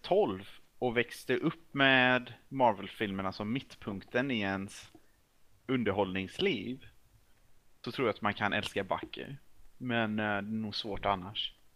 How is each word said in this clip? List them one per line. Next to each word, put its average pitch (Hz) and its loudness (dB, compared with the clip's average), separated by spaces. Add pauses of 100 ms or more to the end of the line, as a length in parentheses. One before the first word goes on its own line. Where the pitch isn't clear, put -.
tolv 135 2 (360)
och 120 -2
växte - 0
upp - -4
med 127 6 (160)
Marvel-filmerna 98 0
som 104 -4
mittpunkten 127 -4
i 117 0
ens 98 -4 (760)
underhållningsliv, 101 0 (1000)
så 120 -6
tror 127 0
jag 104 4
att - -16
man 104 2
kan 101 0
älska 98 0
Bucky. - -6 (520)
Men, 117 0
eh, 107 0
det 107 2
är 101 0
nog 110 -4
svårt 101 -4
annars. 98 -2 (220)